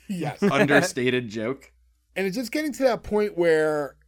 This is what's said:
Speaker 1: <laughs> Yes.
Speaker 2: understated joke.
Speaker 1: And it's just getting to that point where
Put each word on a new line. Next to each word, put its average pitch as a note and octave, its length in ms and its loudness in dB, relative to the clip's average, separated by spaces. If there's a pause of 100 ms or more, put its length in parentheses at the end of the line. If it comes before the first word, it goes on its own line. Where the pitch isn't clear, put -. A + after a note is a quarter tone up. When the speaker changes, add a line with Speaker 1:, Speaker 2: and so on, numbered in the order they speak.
Speaker 1:
<laughs> - 60 -20
Yes. F3 340 -4
Speaker 2:
understated C3+ 840 2
joke. A2+ 420 -8 (440)
Speaker 1:
And F#3+ 120 -4
it's F#3 100 -6
just B3 140 -8
getting D4+ 220 -4
to C4+ 100 -4
that A#3 200 2
point G#3 340 -2
where D#3 580 2 (120)